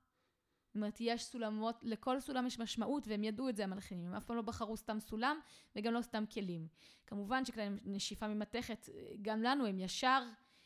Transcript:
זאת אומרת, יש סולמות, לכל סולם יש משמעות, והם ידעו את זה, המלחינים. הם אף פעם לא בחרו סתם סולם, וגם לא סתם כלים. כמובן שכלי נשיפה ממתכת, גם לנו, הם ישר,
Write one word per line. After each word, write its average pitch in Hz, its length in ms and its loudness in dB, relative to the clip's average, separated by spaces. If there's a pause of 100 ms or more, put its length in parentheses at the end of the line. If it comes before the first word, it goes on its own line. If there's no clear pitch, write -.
(680)
זאת - 80 -12
אומרת, 208 260 -2
יש 233 240 2
סולמות, 226 580 -2
לכל 254 380 2
סולם 254 260 0
יש 240 120 -2
משמעות, 226 500 0
והם 214 160 2
ידעו 220 240 0
את 226 80 2
זה, 208 80 2
המלחינים. 185 420 -4
הם 180 80 -4
אף 196 100 -4
פעם 233 120 -2
לא 233 60 2
בחרו 220 340 -2
סתם 214 240 -2
סולם, 247 380 0 (380)
וגם 220 180 2
לא 240 80 2
סתם 214 220 -2 (100)
כלים. 175 340 -2 (380)
כמובן 214 380 0
שכלי 226 240 -4 (160)
נשיפה 202 440 -4
ממתכת, 214 600 -4 (340)
גם 214 200 0
לנו, 254 240 4
הם 190 120 2
ישר, 254 440 6 (440)